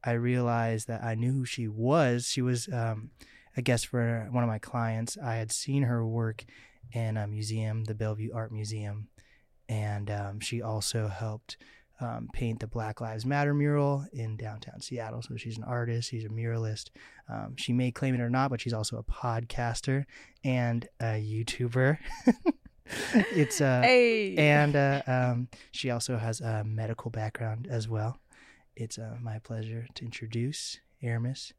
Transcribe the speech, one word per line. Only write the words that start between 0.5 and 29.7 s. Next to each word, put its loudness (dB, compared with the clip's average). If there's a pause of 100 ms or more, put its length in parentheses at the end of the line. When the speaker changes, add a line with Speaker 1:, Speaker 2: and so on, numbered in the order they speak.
Speaker 1:
that -6
I -2
knew 2
who 0
she -4
was. 4
She 0
was, 0
um, -2 (480)
a -2
guest 2
for 0
one 2
of 2
my -2
clients. -4
I -2
had -4
seen 0
her 2
work -2 (480)
in -2
a -2
museum, -2
the -4
Bellevue -2
Art -6
Museum, -6 (580)
and, -2
um, -4
she -4
also -2
helped, -8 (440)
um, -6
paint -2
the -8
Black -6
Lives -6
Matter 4
mural 4
in -4
downtown -10
Seattle. -6
So -10
she's -8
an -8
artist, -2
she's -6
a -8
muralist. -4 (360)
Um, -8
she -2
may 2
claim 0
it 0
or 0
not, 4
but -2
she's -2
also -2
a -8
podcaster -2 (360)
and 2 (140)
a 0
YouTuber. 2
<laughs> -8 (1040)
It's, 4
uh, 6
Speaker 2:
Hey. 6
Speaker 1:
and, 8
uh, 4
um, 2 (220)
she -4
also -2
has -2
a -2
medical -4
background -4
as -2
well. -2 (560)
It's, -6
uh, -10
my -6
pleasure -6 (100)